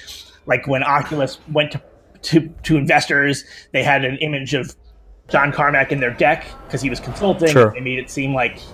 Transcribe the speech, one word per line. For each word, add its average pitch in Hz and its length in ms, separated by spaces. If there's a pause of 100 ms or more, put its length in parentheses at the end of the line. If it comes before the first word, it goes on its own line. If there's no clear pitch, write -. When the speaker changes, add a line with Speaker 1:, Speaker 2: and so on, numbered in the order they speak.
(460)
Speaker 1:
like, 120 220
when 135 160
Oculus 143 540 (120)
went 151 220
to, - 100 (400)
to, - 260 (160)
to 160 120
investors, 143 680 (300)
they 131 100
had 135 220
an 131 140
image 143 360
of 127 220 (520)
John 143 220
Carmack 143 400
in 143 100
their 120 120
deck 156 320 (240)
'cause 127 140
he 135 80
was 120 100
consulting. 165 480
Speaker 2:
Sure. 120 240
Speaker 1:
They 127 80
made 127 180
it 127 120
seem 135 240
like 123 260 (140)